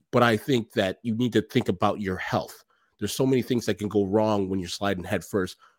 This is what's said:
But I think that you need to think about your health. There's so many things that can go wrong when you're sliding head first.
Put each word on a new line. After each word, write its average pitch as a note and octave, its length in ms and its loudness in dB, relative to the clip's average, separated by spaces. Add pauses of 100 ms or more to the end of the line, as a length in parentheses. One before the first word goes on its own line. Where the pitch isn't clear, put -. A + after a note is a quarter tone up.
(120)
But A#2+ 100 4
I A#2 140 4
think A#2 380 -2
that G2 280 0
you A2+ 140 -2
need A#2+ 160 0
to G#2+ 100 4
think - 260 0
about G2+ 320 0
your F#2 180 -4
health. - 440 -4 (380)
There's G#2 120 -4
so C3+ 140 0
many C3 160 2
things A#2+ 240 -2
that G#2 120 -2
can G#2 100 -4
go G2+ 160 2
wrong G2+ 440 2
when F#2+ 120 -2
you're F2 80 -6
sliding G2 340 -4
head F2 220 -4
first. F#2 320 -2 (220)